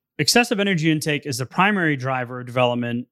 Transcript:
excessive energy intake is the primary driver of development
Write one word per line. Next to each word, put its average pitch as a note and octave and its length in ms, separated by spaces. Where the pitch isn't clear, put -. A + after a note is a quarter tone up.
excessive A#3 400
energy F#3 320
intake D3+ 340
is C3 140
the B2+ 80
primary F3 500
driver B2+ 440
of A#2+ 60
development A#2+ 640